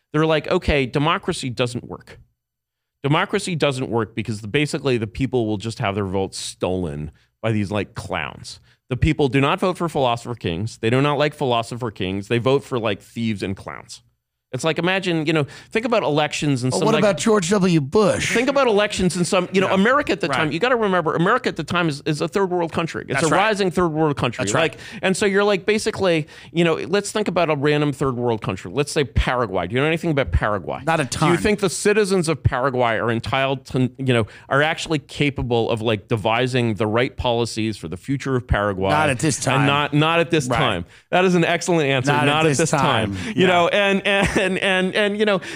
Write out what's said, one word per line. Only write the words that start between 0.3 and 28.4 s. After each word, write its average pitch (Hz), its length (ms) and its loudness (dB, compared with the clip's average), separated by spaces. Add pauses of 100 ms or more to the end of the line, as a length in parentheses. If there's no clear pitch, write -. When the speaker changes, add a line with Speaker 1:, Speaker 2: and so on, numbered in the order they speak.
Speaker 1:
"Okay, 160 380 2
democracy 156 640 -2
doesn't 120 380 -4
work." - 320 -16 (840)
Democracy 180 520 0
doesn't 135 340 -2
work 110 240 -2
because 107 280 -6
the, 113 60 -12
basically 139 500 0
the 110 100 -4
people 123 400 -2
will 107 100 0
just 110 220 -8
have 101 160 0
their 101 100 0
votes 95 320 -2
stolen 80 760 -4 (300)
by 113 100 -2
these, 104 200 -2
like, 101 240 -4
clowns. - 640 -10 (300)
The 131 80 -4
people 151 300 2
do 135 140 2
not 160 180 2
vote 185 180 -2
for 170 120 -4
philosopher 120 460 -2
kings. 98 440 -6
They 113 100 -2
do 131 120 4
not 147 160 0
like 151 160 0
philosopher 120 580 -2
kings. 98 360 -6
They 120 100 2
vote 131 260 2
for, 131 140 -6
like, 107 240 -4
thieves 110 400 -6
and 98 140 -4
clowns. - 480 -16 (500)
It's 131 120 -6
like, 160 140 -2
imagine, 175 480 0
you 160 40 2
know, 156 140 2 (240)
think 226 160 -2
about 226 180 0
elections 147 600 0
and 127 100 0
Speaker 2:
Well, 190 80 0
Speaker 1:
some, - 60 2
Speaker 2:
what 220 80 4
Speaker 1:
like, 208 100 2
Speaker 2:
about 202 120 4
George 214 340 2
W. 185 280 4
Bush? 147 540 2
Speaker 1:
Think 247 160 2
about 277 180 4
elections 208 480 2
and 175 100 0
some, 180 280 2
you 190 80 4
know, 185 80 2
Speaker 2:
Yeah. 190 60 0
Speaker 1:
America 254 360 4
at 185 80 -2
the 180 80 -2
Speaker 2:
Right. 139 80 0
Speaker 1:
time, 151 160 0
you 160 80 -2
gotta 254 160 2
remember, 185 400 0
America 208 320 2
at 190 80 -4
the 165 80 -6
time 175 240 0
is, 143 180 -4
is 151 140 -2
a 165 80 -2
third 196 220 0
world 175 240 -2
country. - 340 -6
It's 139 140 -2
Speaker 2:
That's 165 60 4
Speaker 1:
a - 20 0
Speaker 2:
right. 175 180 2
Speaker 1:
rising 196 240 0
third 170 220 0
world 151 240 0
country. 123 260 -2
Speaker 2:
That's 101 100 -2
right. 160 200 0
Speaker 1:
Like, - 80 -18 (200)
and 190 140 2
so 220 100 0
you're 202 200 2
like, 208 200 0
basically, 196 640 0 (240)
you 170 140 2
know, 160 80 2
let's 165 400 -2
think 214 160 -2
about 170 200 2
a 156 60 0
random 147 380 2
third 135 240 -2
world 120 240 0